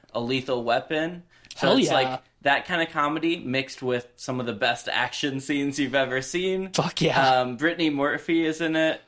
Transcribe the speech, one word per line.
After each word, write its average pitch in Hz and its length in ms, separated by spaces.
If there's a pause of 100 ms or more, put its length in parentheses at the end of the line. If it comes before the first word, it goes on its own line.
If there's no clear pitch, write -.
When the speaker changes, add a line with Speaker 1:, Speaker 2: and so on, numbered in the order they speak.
(140)
Speaker 1:
a 117 80
Lethal 127 420
Weapon. 160 600 (340)
So 139 100
Speaker 2:
Hell 214 100
Speaker 1:
it's 262 100
Speaker 2:
yeah. - 60
Speaker 1:
like 131 280 (220)
that 139 240
kind 175 140
of 165 120
comedy 156 420
mixed 131 480
with 123 320
some 127 240
of 123 60
the 117 80
best 117 360
action 131 520
scenes 143 360
you've 131 160
ever 131 280
seen. 185 500
Speaker 2:
Fuck - 300
yeah. 135 400
Speaker 1:
Um, 127 160
Brittany 165 320
Murphy 147 560
is 156 160
in 160 160
it, 160 300